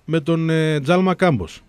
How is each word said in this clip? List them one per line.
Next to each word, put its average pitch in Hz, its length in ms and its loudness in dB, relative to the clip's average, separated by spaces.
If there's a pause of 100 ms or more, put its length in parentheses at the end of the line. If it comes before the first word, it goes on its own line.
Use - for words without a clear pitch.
με 160 160 -2
τον, 160 300 0
ε, 156 300 0
Τζάλμα 180 340 2
Κάμπος. 131 540 -2